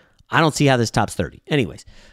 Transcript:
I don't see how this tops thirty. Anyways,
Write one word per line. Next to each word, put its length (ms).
I 100
don't 140
see 120
how 100
this 140
tops 240
thirty. 320
Anyways, 380